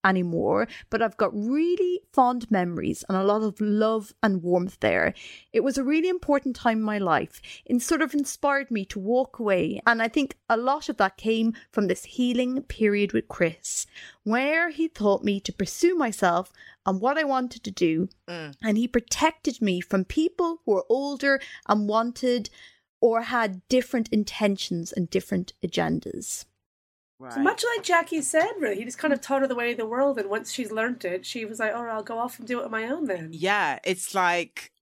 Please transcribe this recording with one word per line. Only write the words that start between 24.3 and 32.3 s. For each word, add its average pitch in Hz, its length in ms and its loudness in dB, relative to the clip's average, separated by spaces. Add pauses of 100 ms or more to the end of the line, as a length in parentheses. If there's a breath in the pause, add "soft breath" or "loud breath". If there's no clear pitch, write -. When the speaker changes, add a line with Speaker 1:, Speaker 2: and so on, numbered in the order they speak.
Speaker 1:
and 175 180 -2
different 180 420 -2 (120)
agendas. - 800 -4 (760)
Speaker 2:
Right. 254 140 -16
Speaker 3:
So 269 80 -2
much 427 240 2 (120)
like 392 80 -6
Jackie 330 360 2
said, 320 300 2 (100)
really, 208 160 -2
he 226 80 -6
just 247 140 -12
kind 302 160 2
of - 60 -2
taught 269 200 0
her 269 60 2
the 262 80 -2
way 240 180 0
of 233 60 -4
the 220 80 -4
world, 262 320 0
and 196 100 -4
once 214 240 -4
she's 220 180 -6
learnt 226 340 -2
it, - 200 -4
she 226 220 -8
was 214 120 -12
like, 220 160 0
"All 240 100 -6
right, 226 100 -6
I'll 214 80 -6
go 226 160 -6
off 247 200 -6